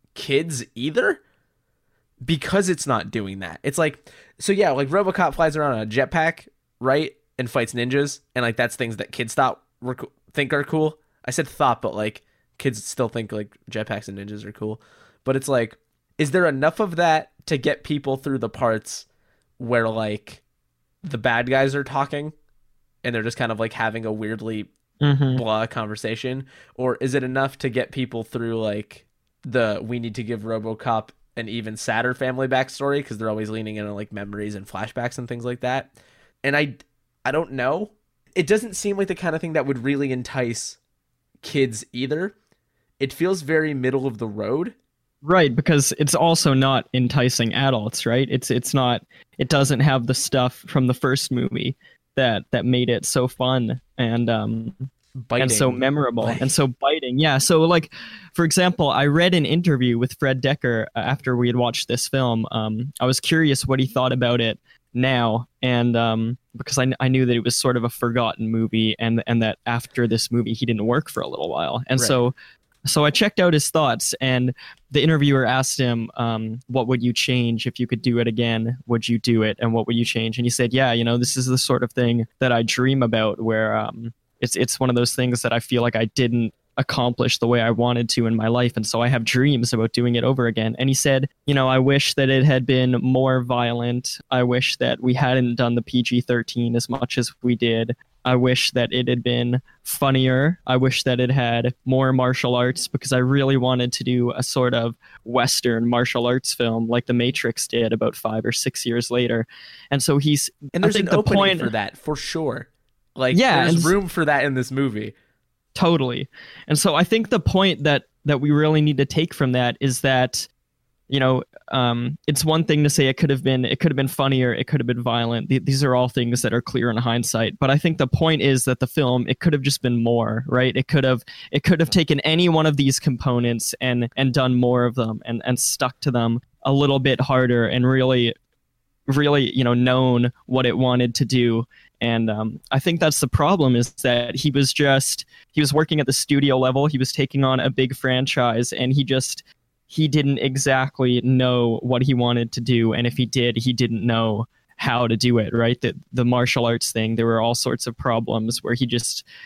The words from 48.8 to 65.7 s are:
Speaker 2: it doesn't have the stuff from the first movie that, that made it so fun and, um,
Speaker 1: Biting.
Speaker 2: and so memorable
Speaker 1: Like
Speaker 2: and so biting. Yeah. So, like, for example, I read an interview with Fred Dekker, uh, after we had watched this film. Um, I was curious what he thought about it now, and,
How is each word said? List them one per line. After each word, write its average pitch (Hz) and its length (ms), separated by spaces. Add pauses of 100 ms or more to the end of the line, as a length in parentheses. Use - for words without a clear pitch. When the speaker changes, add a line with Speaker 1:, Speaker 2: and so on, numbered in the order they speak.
Speaker 2:
it 127 100
doesn't 139 320
have 131 280
the 131 60
stuff - 540
from 127 200
the 127 60
first 131 380
movie 123 420 (420)
that, 117 340
that 110 160
made 123 240
it 113 160
so 127 220
fun 127 520 (160)
and, 117 320
um, 113 460 (400)
Speaker 1:
Biting. 123 280
Speaker 2:
and 127 100
so 127 180
memorable 127 540
Speaker 1:
Like 117 160
Speaker 2:
and 131 100
so 143 160
biting. 135 520
Yeah. 147 200
So, 160 240
like, 165 300 (420)
for 170 100
example, 180 460
I 139 160
read 170 280
an 156 120
interview 127 520
with 127 160
Fred 131 280
Dekker, 127 440 (100)
uh, - 20
after 123 380
we 120 100
had 120 100
watched 120 320
this 123 200
film. 117 420
Um, 110 500
I 127 60
was 131 140
curious 156 460
what 131 140
he 131 60
thought 127 260
about 123 280
it 113 180 (360)
now, 120 520 (160)
and, 120 340